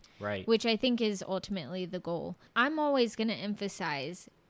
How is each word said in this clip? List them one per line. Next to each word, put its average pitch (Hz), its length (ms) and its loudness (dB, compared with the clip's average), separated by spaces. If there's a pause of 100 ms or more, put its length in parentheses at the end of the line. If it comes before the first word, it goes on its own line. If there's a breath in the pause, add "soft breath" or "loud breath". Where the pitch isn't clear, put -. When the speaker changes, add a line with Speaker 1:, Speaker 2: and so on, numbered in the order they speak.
(200 loud breath)
Speaker 1:
Right. 202 260 -2
Speaker 2:
Which 226 200 4
I 226 100 4
think 240 240 2
is 208 260 0
ultimately 180 600 -4
the 180 140 -6
goal. 170 360 -4 (180 soft breath)
I'm 294 240 2
always 277 380 4
gonna 220 180 0
emphasize, 175 920 -4 (220)